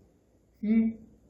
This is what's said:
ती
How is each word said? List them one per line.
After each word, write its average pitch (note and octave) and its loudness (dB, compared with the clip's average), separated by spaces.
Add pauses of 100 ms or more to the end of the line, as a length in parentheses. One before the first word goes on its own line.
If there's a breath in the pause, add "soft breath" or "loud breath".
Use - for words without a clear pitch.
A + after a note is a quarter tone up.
(640)
ती A3+ 0 (320)